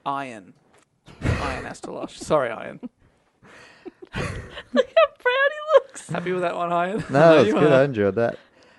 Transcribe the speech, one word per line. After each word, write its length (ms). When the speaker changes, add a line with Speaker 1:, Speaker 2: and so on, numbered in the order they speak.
Speaker 1:
Ian. 480
Ian 420
Astalosh. 460
<laughs> 80
Sorry, 320
Ian. 320
Speaker 2:
<laughs> 1300
Look 720
how 100
proud 320
he 240
looks. 360
Speaker 1:
Happy 220
with 100
that 140
one, 160
Ian? 380
Speaker 3:
No, 280
Speaker 1:
<laughs> 20
Speaker 3:
it's 80
Speaker 1:
You 60
Speaker 3:
good. 180
Speaker 1:
are. 80
Speaker 3:
I 40
enjoyed 320
that. 220